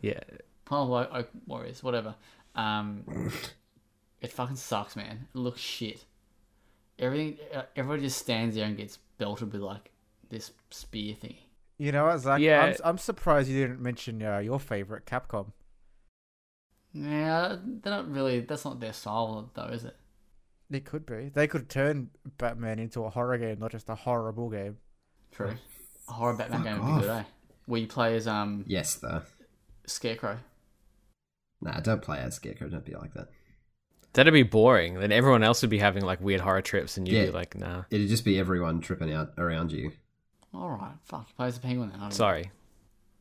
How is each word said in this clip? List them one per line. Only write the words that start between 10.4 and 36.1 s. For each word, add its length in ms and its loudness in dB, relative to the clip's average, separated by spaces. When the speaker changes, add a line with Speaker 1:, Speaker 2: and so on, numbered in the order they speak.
Speaker 2:
spear 440 -10
thingy. 240 -16
Speaker 3:
You 140 -2
know 120 4
what, 140 4
Zach? 220 4
Speaker 1:
Yeah. 220 8
Speaker 3:
I'm, 120 4
I'm 140 2
surprised 500 2
you 100 0
didn't 220 -2
mention, 420 -6
uh, 160 0
your 220 -2
favorite, 460 -8
Capcom. 400 -6
Speaker 2:
Yeah, 720 0
they're 280 -6
not 180 -4
really. 300 0
That's 240 -6
not 160 -8
their 120 -8
style, 600 -4
though, 120 -8
is 180 -8
it? 120 -14
Speaker 3:
It 140 -6
could 220 -10
be. 260 -8
They 140 6
could 220 -4
turn 420 0
Batman 400 -2
into 260 -6
a 60 -6
horror 280 -2
game, 220 -4
not 120 -6
just 160 -12
a 60 -6
horrible 560 -2
game. 280 -8
Speaker 2:
True. 200 -6
A 40 -12
horror 240 0
Batman 260 -2
Speaker 4:
Fuck 60 -2
Speaker 2:
game 160 -2
would 120 2
be 60 4
good, 80 2
Speaker 4:
off. 100 -2
Speaker 2:
eh? 40 -8
Where 140 -2
you 60 -4
play 300 2
as, 100 -2
um, 400 -2
Speaker 4:
Yes, 300 -2
though. 260 -6
Speaker 2:
Scarecrow. 520 -6
Speaker 4:
Nah, 200 -6
don't 220 0
play 160 -6
as 180 -6
Scarecrow. 320 -12
Don't 160 -8
be 100 -12
like 200 -14
that. 140 -12
Speaker 1:
That'd 180 10
be 100 10
boring. 560 8
Then 140 2
everyone 320 8
else 180 6
would 80 2
be 80 4
having, 260 6
like, 160 0